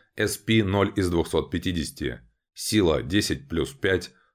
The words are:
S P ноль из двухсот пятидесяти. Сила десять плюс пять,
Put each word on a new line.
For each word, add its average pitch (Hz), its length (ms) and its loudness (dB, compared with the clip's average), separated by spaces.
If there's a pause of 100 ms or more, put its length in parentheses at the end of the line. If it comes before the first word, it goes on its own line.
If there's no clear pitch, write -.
(140)
S 104 220 -2
P 113 260 2
ноль 98 320 2
из 92 160 0
двухсот 82 400 0
пятидесяти. 80 680 -6 (340)
Сила 82 480 2
десять 76 460 -2
плюс 78 220 -2
пять, 95 420 -2 (220)